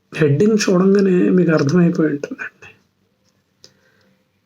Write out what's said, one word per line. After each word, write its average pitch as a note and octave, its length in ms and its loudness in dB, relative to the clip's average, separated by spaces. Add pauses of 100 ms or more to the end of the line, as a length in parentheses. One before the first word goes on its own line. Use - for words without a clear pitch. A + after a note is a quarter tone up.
(160)
హెడ్డింగ్ D#3+ 420 0 (120)
చూడంగానే G3 600 2
మీకు F3 220 2
అర్థమైపోయి D#3 580 0
ఉంటుందండి. - 640 -12 (1700)